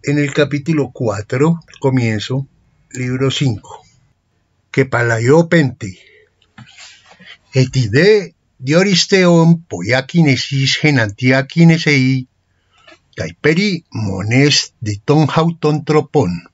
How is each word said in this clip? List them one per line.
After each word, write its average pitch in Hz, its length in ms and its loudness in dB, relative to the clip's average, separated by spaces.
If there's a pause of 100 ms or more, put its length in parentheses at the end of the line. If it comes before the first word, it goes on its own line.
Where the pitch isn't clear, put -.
en 143 160 -2
el 143 160 -2
capítulo 143 580 -2
cuatro, 127 680 -2 (180)
comienzo, 127 720 -2 (420)
libro 127 400 -4
cinco. 123 540 -6 (880)
Que 135 120 0
palaiopente. 127 1120 0 (1600)
Etide 131 800 2 (240)
dioristeon 170 1040 2
poiakinesis 131 1200 -2
genantiakinesei, 135 1400 2 (880)
taiperi 165 760 -4
mones 110 880 -2
de 104 240 -6
ton 147 280 2
hauton 160 520 -2
tropon. 147 480 0 (220)